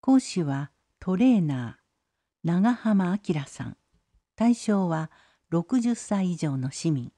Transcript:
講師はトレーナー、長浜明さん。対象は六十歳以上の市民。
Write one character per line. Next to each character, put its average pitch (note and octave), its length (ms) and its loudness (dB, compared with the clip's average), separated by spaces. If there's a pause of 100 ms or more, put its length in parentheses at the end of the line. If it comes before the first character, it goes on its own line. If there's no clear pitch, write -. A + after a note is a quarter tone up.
講 C4 200 6
師 - 240 -4
は C#3 260 -4 (300)
ト F#3 160 -2
レ A#3+ 220 6
ー F#3 40 2
ナ B2+ 380 -4 (640)
ー、 - 20 -2
長 F#3+ 280 2
浜 G3 380 0 (160)
明 D#3 180 -2
さ - 180 -12
ん。 - 120 -12 (640)
対 A#3+ 120 4
象 G3 340 0
は D#3+ 200 -4 (420)
六 E3+ 300 0
十 A#3 140 0
歳 F#3+ 380 -2
以 E3 40 -4
上 D3 200 -2
の C3 160 -4
市 - 180 -4
民。 B2+ 260 -4